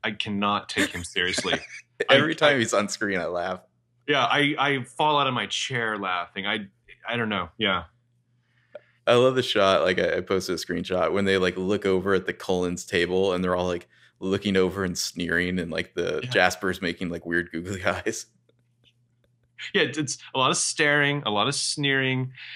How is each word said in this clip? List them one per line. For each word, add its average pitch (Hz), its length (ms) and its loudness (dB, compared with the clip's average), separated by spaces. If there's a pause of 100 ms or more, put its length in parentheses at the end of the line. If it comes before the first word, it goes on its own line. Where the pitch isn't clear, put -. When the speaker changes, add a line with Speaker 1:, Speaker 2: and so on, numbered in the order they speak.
Speaker 1:
I 113 80 -4
cannot 101 560 -2
take - 220 -2
him 87 160 -10
seriously. 90 480 -2 (300)
Speaker 2:
<laughs> - 260 -4
Every 147 240 6
Speaker 1:
I, - 20 -6
Speaker 2:
time 147 200 4
Speaker 1:
I 127 40 2
Speaker 2:
he's 113 140 0
on 101 160 2
screen, 101 300 -2
I 80 80 -4
laugh. 90 340 -4 (480)
Speaker 1:
Yeah, 135 160 2
I, 143 340 2
I 135 240 0
fall 151 360 0
out 139 80 2
of 127 60 0
my 110 120 -2
chair 113 520 -4
laughing. 92 500 -6
I, 104 200 -4 (400)
I 120 80 -4
don't 113 140 -2
know. 90 180 -2 (100)
Yeah. 95 260 0 (1200)
Speaker 2:
I 117 60 8
love 127 220 6
the 127 80 2
shot. 98 400 4
Like, 92 160 4
I, 87 180 2
I 92 40 -2
posted 92 340 -2
a - 20 -2
screenshot 87 560 0
when 101 100 2
they, 98 140 4
like, 92 180 2
look 95 300 0
over 95 280 2
at 92 120 2
the 90 80 -2
Cullens 90 520 -2
table 92 460 2
and 90 100 0
they're 90 140 0
all, 90 120 0
like, 87 200 -4 (320)
looking 95 380 0
over 92 260 2
and 90 140 -4
sneering 87 600 -2
and, 82 120 -6
like, 87 220 -6
the 87 300 -2
Speaker 1:
Yeah. 127 60 -8
Speaker 2:
Jasper's 92 520 2
making, 87 260 -4
like, 85 180 -8
weird 87 280 -2
googly 92 320 -8
<laughs> - 0 -
eyes. 95 400 -2 (1500)
Speaker 1:
Yeah, 190 100 4
it's, 139 140 -2
it's 147 200 -4 (160)
a 131 60 -2
lot 131 120 4
of 170 60 0
staring, 147 680 2
a 110 40 -2
lot 104 200 2
of 143 40 0
sneering. 131 800 -2 (240)